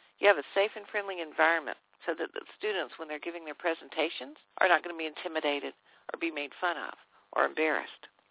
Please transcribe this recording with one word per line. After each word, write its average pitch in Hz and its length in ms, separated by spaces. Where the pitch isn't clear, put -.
you 196 80
have 190 100
a - 160
safe 202 220
and 208 160
friendly 196 320
environment 156 540
so 170 140
that - 160
the - 80
students, 185 400
when 160 80
they're 151 160
giving 170 240
their 151 100
presentations, 175 760
are - 80
not 160 160
gonna 170 160
be 160 80
intimidated 151 640
or - 80
be 165 160
made 143 240
fun 175 160
of - 240
or 139 160
embarrassed. 143 640